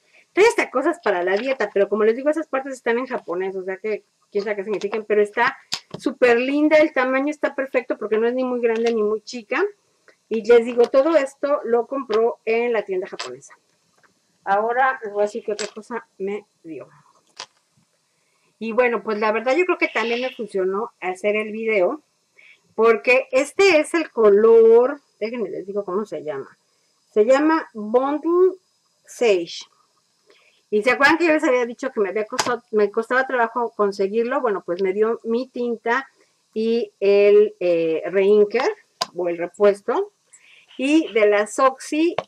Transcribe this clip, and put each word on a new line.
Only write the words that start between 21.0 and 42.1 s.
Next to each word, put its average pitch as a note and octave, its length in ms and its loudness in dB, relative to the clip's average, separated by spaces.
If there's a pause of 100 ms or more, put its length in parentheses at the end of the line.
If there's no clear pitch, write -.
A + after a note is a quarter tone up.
hacer F#3 360 -4
el G#3+ 160 -6
video, A3 500 -2 (720)
porque A3+ 560 2
este D4+ 500 2
es D4+ 140 -4
el D#4+ 160 -2
color, A3+ 920 6 (200)
déjenme A3+ 300 -6
les F#3 160 -10
digo G3+ 180 -6
cómo G3 220 -4
se D3+ 160 -10
llama. C#3 360 -12 (540)
Se G#3+ 120 4
llama D4+ 500 2
Bundle D4 840 0 (500)
Sage. F#3 580 -2 (1080)
Y G#3 120 0
¿se B3+ 80 0
acuerdan C#4 280 4
que E4+ 80 2
yo D#4 60 4
les D4+ 120 2
había B3 200 2
dicho B3 280 -8
que A3 80 -2
me G3 80 0
había G#3 160 -4
costado, B3 380 -4 (100)
me G#3 180 2
costaba B3 360 -2
trabajo A#3 500 -4
conseguirlo? G#3 640 -2
Bueno, G#3 240 -2
pues F3 180 -6
me F#3 100 0
dio G#3+ 320 -2
mi A#3 240 -4
tinta A#3+ 600 -6 (440)
y A3+ 460 -2
el, G3+ 600 4
eh, E3 460 0
reinker, G#3 640 2 (460)
o F3 140 -4
el E3+ 100 -4
repuesto. G#3 760 -2 (640)
Y C#4 360 0
de G#3 160 4
la G#3 180 2
Soxy, D4 720 -2 (120)